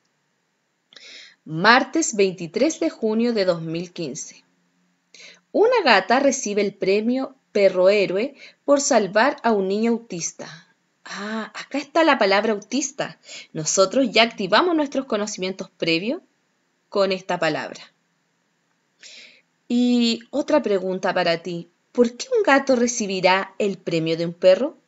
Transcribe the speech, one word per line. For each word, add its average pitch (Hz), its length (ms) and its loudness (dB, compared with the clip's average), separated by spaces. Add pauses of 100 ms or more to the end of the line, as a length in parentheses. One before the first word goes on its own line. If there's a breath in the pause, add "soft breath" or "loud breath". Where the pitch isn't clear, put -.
(1400 loud breath)
Martes 233 720 0
veintitrés 196 640 0
de 320 120 -2
junio 226 420 -2
de 202 120 0
dos 170 180 0
mil 170 280 -8
quince. - 520 -12 (1080 loud breath)
Una 453 320 2
gata 233 360 4
recibe 226 420 0
el 202 140 -4
premio 220 580 -2 (180)
Perro 185 380 4
Héroe 202 460 0 (280 loud breath)
por 285 160 4
salvar 226 640 2
a 233 120 2
un 196 140 0
niño 214 220 0
autista. 170 800 -8 (360)
Ah, 208 500 -10
acá - 240 -10
está 311 280 0
la 285 120 4
palabra 208 360 2
autista. 208 680 -8 (320 loud breath)
Nosotros 190 600 0
ya 220 120 4
activamos 233 520 0
nuestros 277 320 -4
conocimientos 196 600 -6
previos 180 520 -4 (680)
con 196 240 0
esta 185 260 -4
palabra. 147 440 -4 (1900 loud breath)
Y 240 600 0
otra 294 320 0
pregunta 190 520 0
para 175 280 0
ti. 170 280 -10 (220)
¿Por 240 240 0
qué - 120 -14 (100)
un 415 60 2
gato 277 340 2
recibirá 196 800 0
el 202 200 -4
premio 165 380 -2
de 170 120 -2
un 175 60 -8
perro? 190 440 2 (100)